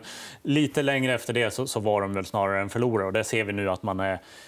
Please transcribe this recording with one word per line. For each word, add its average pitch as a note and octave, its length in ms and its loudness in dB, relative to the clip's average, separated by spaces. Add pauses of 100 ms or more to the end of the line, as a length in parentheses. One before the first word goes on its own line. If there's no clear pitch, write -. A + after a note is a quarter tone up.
(420)
lite D3 400 2
längre C3 320 2
efter A#2 200 -2
det A#2 180 2
så, C3 160 -4
så A#2+ 120 -4
var G#2 220 2
de G2 120 -2
väl G2 120 -2
snarare G2 360 0
en G2+ 80 -4
förlorare. A2+ 380 2
Och F#2+ 60 -2
där A2 100 2
ser A2 200 0
vi G2+ 100 -4
nu G2+ 160 0
att F#2 140 -2
man F#2+ 160 -2
är, F#2+ 200 0 (280)